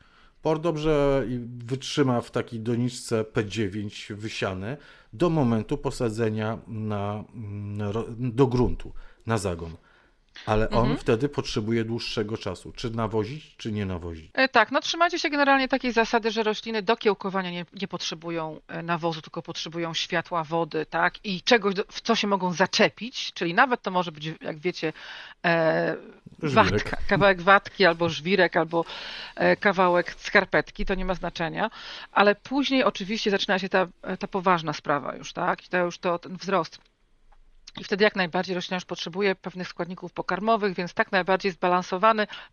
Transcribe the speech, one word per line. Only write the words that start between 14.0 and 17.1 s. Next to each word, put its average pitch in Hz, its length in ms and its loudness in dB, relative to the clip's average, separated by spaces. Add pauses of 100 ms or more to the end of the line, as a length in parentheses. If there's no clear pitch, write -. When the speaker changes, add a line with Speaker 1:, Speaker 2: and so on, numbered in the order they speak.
Speaker 2:
E, 262 140 4
tak, 226 240 4
no 285 80 0
trzymajcie 339 380 0
się 311 120 -2
generalnie 277 380 4
takiej 254 240 0
zasady, 226 380 2
że 220 120 0
rośliny 220 400 -2
do 226 140 2
kiełkowania 190 540 0